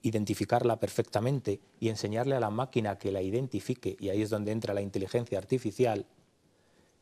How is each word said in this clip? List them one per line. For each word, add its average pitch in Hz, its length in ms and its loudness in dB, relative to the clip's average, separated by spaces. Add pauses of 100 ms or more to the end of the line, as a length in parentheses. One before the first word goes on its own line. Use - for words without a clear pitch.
identificarla 110 760 2
perfectamente - 800 0 (200)
y 113 80 2
enseñarle 110 480 0
a 123 40 2
la 110 100 0
máquina 110 480 -2
que 101 120 -2
la 98 100 0
identifique, 104 800 -2
y 98 100 -4
ahí 101 140 2
es 107 80 -2
donde 104 220 -2
entra 110 200 -2
la 101 80 0
inteligencia 101 560 -2
artificial, 107 680 0 (960)